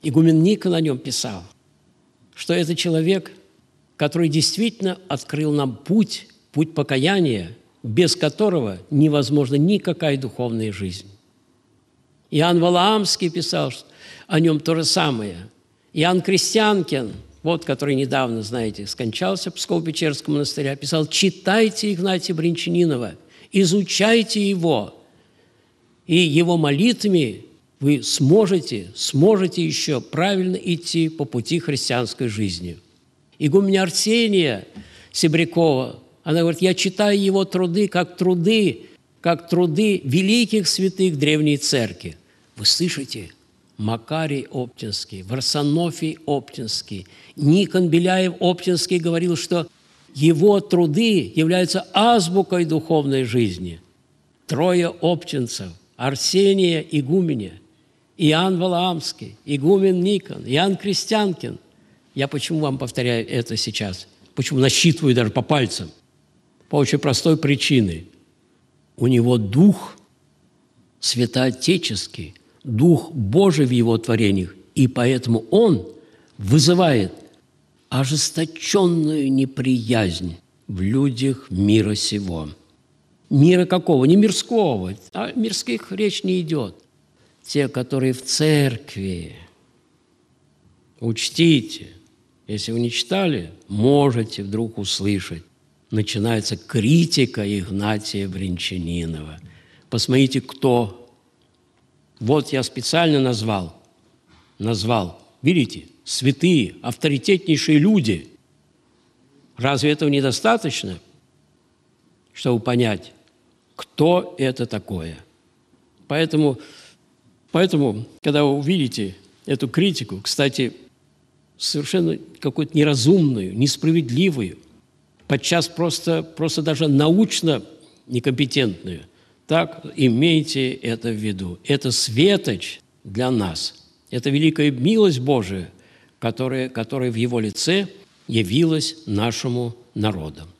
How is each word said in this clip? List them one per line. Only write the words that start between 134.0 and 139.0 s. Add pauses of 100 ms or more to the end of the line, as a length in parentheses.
Это
великая
милость
Божия, (500)
которая,
которая
в
Его
лице (400)
явилась